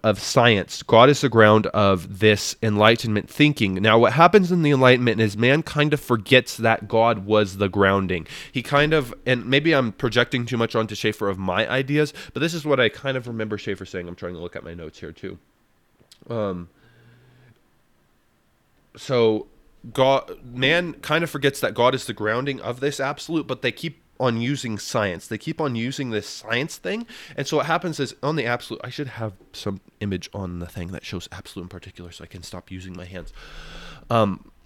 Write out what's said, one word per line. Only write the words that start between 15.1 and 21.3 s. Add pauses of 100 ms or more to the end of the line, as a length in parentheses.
too. (920)
Um, (2250)
so (440)
God,
man
kind
of
forgets